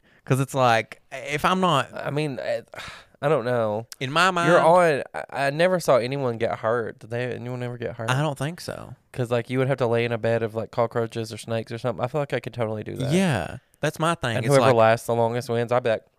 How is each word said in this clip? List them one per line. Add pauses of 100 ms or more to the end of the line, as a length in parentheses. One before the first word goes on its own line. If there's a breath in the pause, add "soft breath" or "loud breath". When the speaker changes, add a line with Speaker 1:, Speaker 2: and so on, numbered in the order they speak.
(240 soft breath)
Speaker 1:
'Cause
it's
like, (120)
if
I'm
not
Speaker 2:
I
mean,
I, (600 loud breath)
I
don't
know. (140)
Speaker 1:
in
my
mind
Speaker 2:
You're
on, (120)
I,
I
never
saw
anyone
get
hurt.
Did
they,
anyone
ever
get
hurt?
Speaker 1:
I
don't
think
so. (180)
Speaker 2:
'Cause,
like,
you
would
have
to
lay
in
a
bed
of,
like,
cockroaches
or
snakes
or
something.
I
feel
like
I
could
totally
do
that.
Speaker 1:
Yeah. (220)
That's
my
thing.
Speaker 2:
And
Speaker 1:
It's
Speaker 2:
whoever
Speaker 1:
like
Speaker 2:
lasts
the
longest
wins,
I'd
be
like, (140)